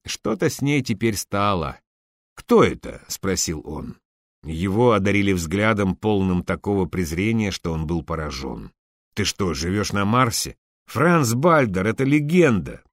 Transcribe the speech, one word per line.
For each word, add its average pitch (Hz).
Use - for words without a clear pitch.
Что-то -
с -
ней 143
теперь 113
стало. 98
«Кто 220
это?» -
спросил 87
он. 73
Его 98
одарили 101
взглядом, 95
полным 95
такого 95
презрения, 92
что 87
он 80
был 82
поражен. 67
«Ты 104
что, 87
живешь 90
на 101
Марсе? 117
Франц 143
Бальдер — 123
это 113
легенда, 147